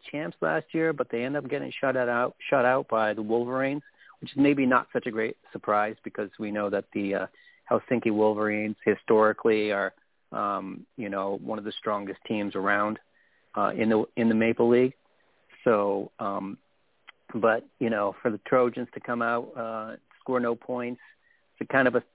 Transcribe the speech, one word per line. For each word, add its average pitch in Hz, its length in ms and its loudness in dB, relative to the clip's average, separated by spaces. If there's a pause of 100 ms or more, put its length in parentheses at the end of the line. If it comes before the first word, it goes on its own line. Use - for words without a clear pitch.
(100)
champs 156 300 -8
last 160 320 0
year, 160 200 2
but 139 180 -4
they 117 140 -2
end 139 120 -4
up 135 120 -6
getting 139 320 -6
shut 131 160 0
out, 120 380 0 (160)
shut 135 160 4
out 131 220 2
by 107 260 2
the 107 80 -4
Wolverines, 127 640 -2 (360)
which - 120 -14
is - 40 -14
maybe 139 300 6
not 127 260 4
such - 140 -2
a 127 40 -6
great 110 260 -4 (160)
surprise 107 520 0
because 104 340 -8
we 107 120 -6
know 104 180 -2
that 98 240 -2
the, 101 220 -2
uh, 95 120 -2 (440)
Helsinki 117 420 0
Wolverines 107 720 0
historically 107 880 4
are, 98 200 -2 (400)
um, 98 520 -4 (120)
you 110 120 -8
know, 98 340 -4
one 110 160 -8
of 101 60 -10
the 104 140 -8
strongest 101 480 -6
teams 104 280 -4
around, 104 440 0 (560)
uh, 104 220 0
in 110 120 0
the, 110 160 4 (120)
in 113 120 2
the 113 60 4
Maple 113 340 2
League. 127 260 4 (720)
So, 101 540 2
um, 98 400 -6 (760)
but, 113 300 2 (140)
you 117 120 0
know, 101 300 0
for 123 100 0
the 104 160 -4
Trojans 123 480 2
to - 60 -12
come 120 220 -4
out, 117 220 0 (120)
uh, 113 400 -8 (240)
score 127 200 -2
no 117 140 0
points, 123 460 -8 (520)
it's - 160 -10
a - 40 -12
kind 135 160 6
of 120 60 2
a 120 80 2 (120)